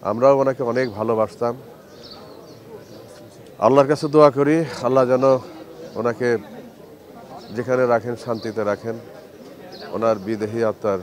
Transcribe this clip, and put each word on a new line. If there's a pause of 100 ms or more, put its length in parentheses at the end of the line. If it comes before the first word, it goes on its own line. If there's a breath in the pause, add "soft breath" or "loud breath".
আমরাও
ওনাকে
অনেক
ভালোবাসতাম। (2000)
আল্লাহর
কাছে
দোয়া
করি, (180)
আল্লাহ
যেন (720)
ওনাকে (1200)
যেখানে
রাখেন
শান্তিতে
রাখেন। (1000)
ওনার
বিদেহী
আত্মার